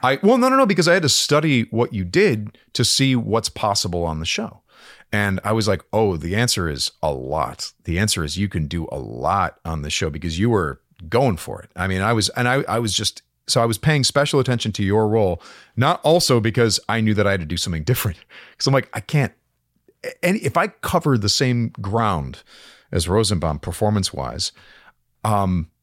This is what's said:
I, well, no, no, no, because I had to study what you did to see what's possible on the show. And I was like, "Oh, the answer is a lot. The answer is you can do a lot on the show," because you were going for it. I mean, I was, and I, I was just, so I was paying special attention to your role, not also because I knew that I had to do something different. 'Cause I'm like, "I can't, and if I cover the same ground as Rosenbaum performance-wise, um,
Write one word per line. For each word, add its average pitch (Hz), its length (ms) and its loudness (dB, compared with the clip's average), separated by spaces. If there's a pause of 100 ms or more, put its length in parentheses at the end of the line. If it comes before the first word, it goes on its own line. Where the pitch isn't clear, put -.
I, 135 200 2
well, 226 140 6
no, 254 120 4
no, 262 80 4
no, 269 80 4
because 185 220 2
I 170 60 6
had 185 100 4
to 143 60 2
study 147 640 2
what 117 220 0
you 98 100 -2
did 107 540 0 (160)
to 127 100 0
see 135 320 2
what's 110 340 0
possible 90 540 -2
on 80 160 -2
the 82 60 -6
show. - 360 -8 (500)
And 101 320 0
I 104 100 0
was 110 140 0
like, 95 240 0
"Oh, 101 260 2
the 85 180 -4
answer 107 340 0
is 69 220 -4 (100)
a 78 100 0
lot. 67 600 -4 (140)
The 85 120 -2
answer 101 260 0
is 76 140 -6
you 101 100 -2
can 82 200 -4
do 80 240 -6
a 69 80 -8
lot 69 680 -2
on 80 160 -6
the 73 80 -8
show," - 220 -4
because 78 260 -8
you 107 140 2
were 80 300 -2 (260)
going 113 300 2
for 52 240 -12
it. - 140 -20
I 90 120 -4
mean, 95 140 -2
I 107 120 2
was, 107 160 0
and 123 180 -2
I, 131 200 0
I 107 100 -2
was 113 160 -2
just, - 300 -4 (240)
so - 140 0
I 117 40 4
was 113 140 0
paying 151 240 2
special 143 360 2
attention 123 340 0
to 104 100 -4
your 104 240 2
role, 104 340 2 (360)
not 135 260 2
also 147 360 4
because 110 400 2 (100)
I 113 120 0
knew 110 140 4
that 101 100 2
I 98 60 2
had 98 80 0
to 82 60 -6
do 85 120 -4
something 82 260 -4
different. 113 340 -2 (400)
'Cause - 100 -4
I'm 135 60 2
like, 135 200 0
"I - 60 -8
can't, 135 320 -2 (920)
and 185 200 2
if 156 160 -2
I 180 100 2
cover 156 500 0
the 110 120 -2
same 120 400 0 (120)
ground 98 640 -2 (480)
as 85 160 -2
Rosenbaum 87 500 0
performance-wise, 90 920 -4 (720)
um, 98 460 0 (140)